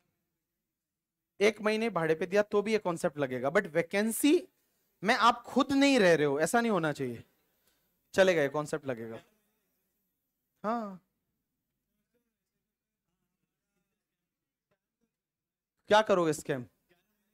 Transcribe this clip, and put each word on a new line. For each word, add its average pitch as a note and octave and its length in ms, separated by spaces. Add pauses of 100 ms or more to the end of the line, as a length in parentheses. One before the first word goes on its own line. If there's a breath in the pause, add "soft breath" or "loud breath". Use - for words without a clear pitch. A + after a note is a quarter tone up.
(1400)
एक G#3+ 220
महीने G#3+ 280
भाड़े E3 260
पे F3 100
दिया F#3+ 180
तो G#3 180
भी G#3+ 100
ये G#3+ 60
कॉन्सेप्ट E3+ 400
लगेगा, B2+ 320
but G3 180
वैकेंसी G#3+ 800 (560)
में A3 120
आप A#3+ 280
खुद C#4 280
नहीं C#4 280
रह F3+ 160
रहे D3 100
हो, C#3 140
ऐसा G3 220
नहीं A#3 100
होना D#3+ 200
चाहिए, B2 320 (880)
चलेगा, F#3 280
ये C#3 80
कॉन्सेप्ट D3+ 360
लगेगा। A2+ 340 (1400)
हाँ, G#3 380 (4000)
क्या G#3 120
करोगे F3+ 320
स्कैम? C3+ 320 (680)